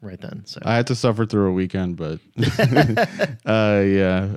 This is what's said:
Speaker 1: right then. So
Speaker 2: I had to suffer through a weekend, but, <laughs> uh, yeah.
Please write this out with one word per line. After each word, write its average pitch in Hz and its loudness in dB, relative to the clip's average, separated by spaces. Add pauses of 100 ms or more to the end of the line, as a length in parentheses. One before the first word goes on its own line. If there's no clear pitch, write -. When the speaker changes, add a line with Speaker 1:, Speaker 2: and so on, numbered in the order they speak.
Speaker 1:
right 92 -14
then. - -14
So - -16
Speaker 2:
I 110 0
had 120 0
to 127 -2
suffer 113 0
through 104 2
a 92 0
weekend, 92 -2
but, 80 -8 (180)
<laughs> - -2 (840)
uh, 107 2
yeah. 98 2